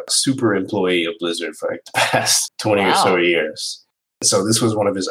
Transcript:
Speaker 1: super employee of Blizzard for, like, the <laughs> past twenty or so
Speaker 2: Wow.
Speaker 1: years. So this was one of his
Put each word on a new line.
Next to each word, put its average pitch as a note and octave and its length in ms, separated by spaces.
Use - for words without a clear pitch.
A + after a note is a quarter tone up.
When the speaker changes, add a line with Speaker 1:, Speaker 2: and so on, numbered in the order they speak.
Speaker 1:
super B2 460
employee F2+ 500
of E2+ 140
Blizzard E2 380
for, E2+ 140
like, - 140
the - 80
<laughs> - 20
past - 640
twenty G#2 240
or F#2+ 120
so - 180
Speaker 2:
Wow. F#2 40
Speaker 1:
years. E2+ 680
So G2+ 240
this A2+ 160
was A2 120
one G#2 120
of G2+ 100
his F#2+ 140